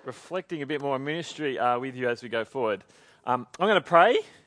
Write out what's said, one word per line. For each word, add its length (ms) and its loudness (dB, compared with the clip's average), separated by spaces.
reflecting 580 -8
a 20 -8
bit 160 -4
more 140 -2
on 80 -4
ministry, 560 -6
uh, 200 2
with 160 -8
you 140 -2
as 140 -4
we 60 -12
go 140 -4
forward. 400 -2
Um, 220 -2
I'm 80 2
gonna 120 6
pray, 400 6